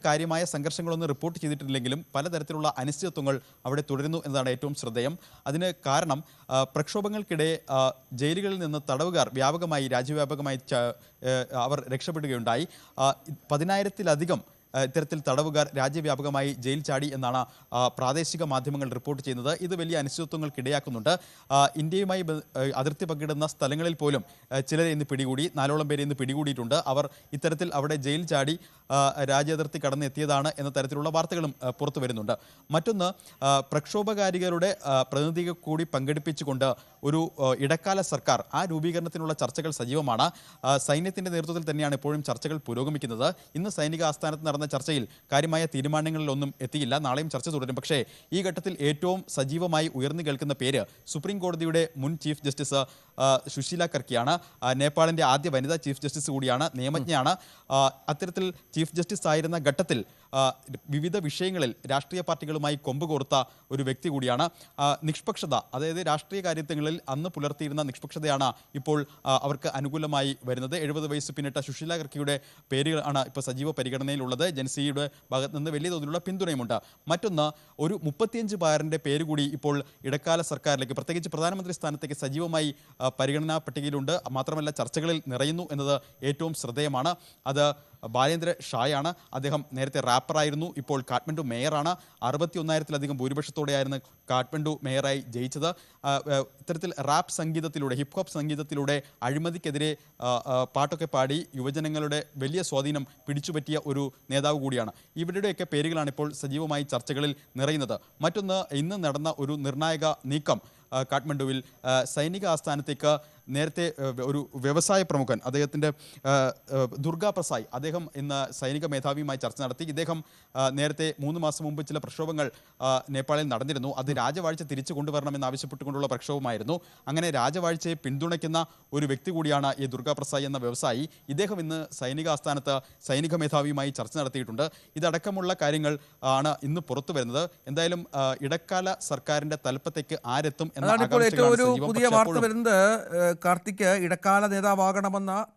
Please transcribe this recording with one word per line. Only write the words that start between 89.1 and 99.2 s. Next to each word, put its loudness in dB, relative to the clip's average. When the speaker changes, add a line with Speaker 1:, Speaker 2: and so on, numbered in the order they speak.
Speaker 1:
അദ്ദേഹം -2
നേരത്തെ -2
റാപ്പറായിരുന്നു, 2
ഇപ്പോൾ -2
കാഠ്മണ്ഡു -2
മേയറാണ്. 0
അറുപത്തിയൊന്നായിരത്തിലധികം 0
ഭൂരിപക്ഷത്തോടെയായിരുന്നു -2
കാഠ്മണ്ഡു 0
മേയറായി 0
ജയിച്ചത്. -4
ആ, 2
ആ, 0
ഇത്തരത്തിൽ -4
റാപ്പ് 2
സംഗീതത്തിലൂടെ, -2
ഹിപ് -4
ഹോപ്പ് -4
സംഗീതത്തിലൂടെ -2